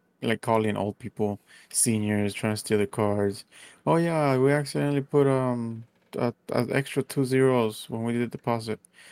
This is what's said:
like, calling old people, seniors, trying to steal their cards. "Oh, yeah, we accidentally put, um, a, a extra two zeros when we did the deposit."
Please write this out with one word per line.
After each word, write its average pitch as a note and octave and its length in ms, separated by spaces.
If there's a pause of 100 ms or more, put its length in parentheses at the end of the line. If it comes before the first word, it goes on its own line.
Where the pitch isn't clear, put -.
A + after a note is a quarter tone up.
(220)
like, A#2 200
calling A2 360
old G2+ 220
people, G#2 380 (320)
seniors, G#2 640
trying A2 200
to G#2 40
steal G#2+ 200
their G2+ 100
cards. G#2 560 (420)
"Oh, D#3 120
yeah, D#3 400
we C3+ 160
accidentally C#3+ 480
put, C#3+ 260
um, A#2+ 560 (340)
a, A#2+ 160 (180)
a B2 200
extra C#3 320
two C#3 220
zeros B2+ 640
when A2+ 140
we A#2 100
did A#2+ 80 (100)
the A#2 60
deposit." A2 420 (320)